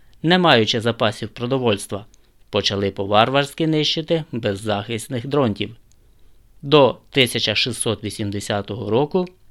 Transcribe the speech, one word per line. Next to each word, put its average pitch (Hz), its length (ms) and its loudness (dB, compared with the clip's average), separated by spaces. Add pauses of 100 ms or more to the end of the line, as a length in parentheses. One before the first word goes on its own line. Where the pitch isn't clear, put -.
(220)
не 175 160 4
маючи 123 420 4
запасів 113 480 -2
продовольства, 120 760 -4 (440)
почали 98 400 0
по-варварськи 120 760 2
нищити 156 680 0
беззахисних 110 920 -4
дронтів. 117 500 0 (840)
До 139 360 4 (120)
тисяча 117 440 0
шістсот 113 500 -4
вісімдесятого 101 880 -6
року 147 360 0 (240)